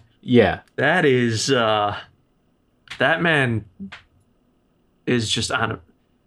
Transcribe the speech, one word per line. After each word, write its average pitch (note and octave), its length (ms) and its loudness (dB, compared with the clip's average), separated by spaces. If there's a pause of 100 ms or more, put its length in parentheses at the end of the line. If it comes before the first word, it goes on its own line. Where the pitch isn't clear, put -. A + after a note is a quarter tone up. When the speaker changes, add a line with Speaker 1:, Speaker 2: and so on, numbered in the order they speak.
(220)
Speaker 1:
Yeah. A2+ 400 4 (140)
Speaker 2:
That D#3 300 0
is, B2 460 0
uh, G#2+ 460 0 (1040)
that D#3+ 220 0
man C3+ 440 0 (1400)
is A#2 240 -2
just - 220 -4
on A2+ 200 -4
a, - 80 -10 (460)